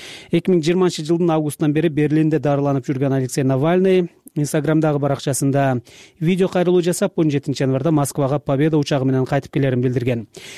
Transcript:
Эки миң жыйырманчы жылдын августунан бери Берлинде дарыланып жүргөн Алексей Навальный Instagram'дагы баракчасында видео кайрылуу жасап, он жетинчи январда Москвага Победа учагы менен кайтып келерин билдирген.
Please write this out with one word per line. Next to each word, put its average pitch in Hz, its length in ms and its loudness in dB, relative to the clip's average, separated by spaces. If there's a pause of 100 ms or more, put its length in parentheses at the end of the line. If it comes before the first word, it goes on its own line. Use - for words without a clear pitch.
(320)
Эки 170 200 0
миң 175 100 2
жыйырманчы 175 420 0
жылдын 170 280 0
августунан 151 420 0
бери 156 160 2
Берлинде 151 500 2
дарыланып 139 480 0
жүргөн 135 300 0
Алексей 131 260 -2
Навальный 156 420 2 (500)
Instagram'дагы 156 640 0
баракчасында 139 840 0 (380)
видео 180 280 2
кайрылуу 180 340 2
жасап, 175 360 -2
он 160 120 2
жетинчи 139 340 -2
январда 131 280 0
Москвага 143 480 0
Победа 151 380 0
учагы 139 280 0
менен 131 200 0
кайтып - 260 -4
келерин 131 300 0
билдирген. 123 460 -2 (300)